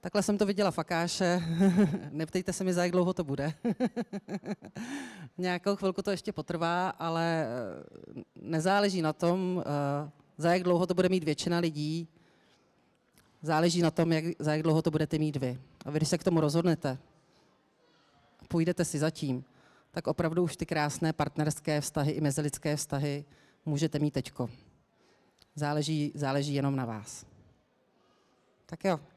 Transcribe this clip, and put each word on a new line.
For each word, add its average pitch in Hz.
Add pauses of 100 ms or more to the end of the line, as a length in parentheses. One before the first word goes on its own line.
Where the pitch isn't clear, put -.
Takhle 185
jsem 208
to 208
viděla 196
v -
Akáše. 175 (340)
<laughs> 160
Neptejte 175
se 190
mi, 185
za 175
jak 180
dlouho 180
to 180
bude. 143 (920)
<laughs> 240
Nějakou 180
chvilku 190
to 202
ještě 196
potrvá, 170
ale, 165
eh, 104 (200)
nezáleží 185
na 156
tom, 180
eh, 143 (260)
za 170
jak 180
dlouho 175
to 180
bude 180
mít 185
většina 170
lidí. 160 (1300)
Záleží 165
na 165
tom, 165
jak, 160 (140)
za 151
jak 151
dlouho 156
to 160
budete 160
mít 151
vy. 127 (260)
A 143
vy, 151
když 151
se 180
k -
tomu 165
rozhodnete, 151 (1500)
půjdete 170
si 151
za 156
tím, 135 (500)
tak 165
opravdu 165
už 160
ty 165
krásné 156
partnerské 151
vztahy 147
i 147
mezilidské 147
vztahy 143 (400)
můžete 147
mít 147
teďko. 123 (1040)
Záleží, 147
záleží 143
jenom 139
na 131
vás. 110 (1400)
Tak -
jo. 175 (180)